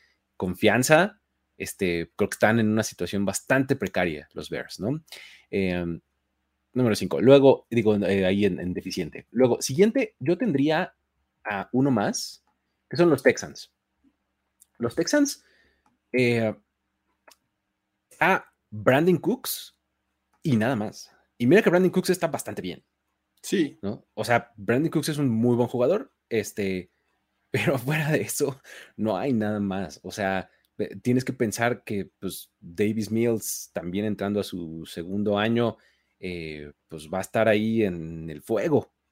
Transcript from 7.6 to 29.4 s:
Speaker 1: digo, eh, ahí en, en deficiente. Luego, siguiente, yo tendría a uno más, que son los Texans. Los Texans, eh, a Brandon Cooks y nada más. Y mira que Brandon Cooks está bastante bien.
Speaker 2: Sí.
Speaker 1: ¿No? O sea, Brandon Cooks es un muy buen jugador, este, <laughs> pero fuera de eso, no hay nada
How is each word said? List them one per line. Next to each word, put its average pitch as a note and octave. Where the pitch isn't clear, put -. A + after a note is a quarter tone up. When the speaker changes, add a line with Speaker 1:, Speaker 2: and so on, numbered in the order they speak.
Speaker 1:
digo, G#2+
eh, G2
ahí G2+
en, F2+
en F2+
deficiente. F2+
Luego, A#2+
siguiente, G#3+
yo E3
tendría D#3
a G2+
uno C3
más, A#2+
que -
son F3
los C#3
Texans. -
Los A#2+
Texans, C#4
eh, A#2
a F3
Brandon C3+
Cooks -
y C#3
nada A2+
más. G#2
Y A#2+
mira F3+
que A3
Brandon F3+
Cooks F3+
está F3
bastante G#2
bien. F2+
Speaker 2:
Sí. D#3+
Speaker 1:
¿No? G2+
O G#2+
sea, A#2
Brandon A#2
Cooks D#3+
es D3
un C#3+
muy A#2
buen A#2+
jugador, D#3
este, G2
<laughs> -
pero B2+
fuera D3
de C#3+
eso, -
no G#2+
hay B2+
nada G#2+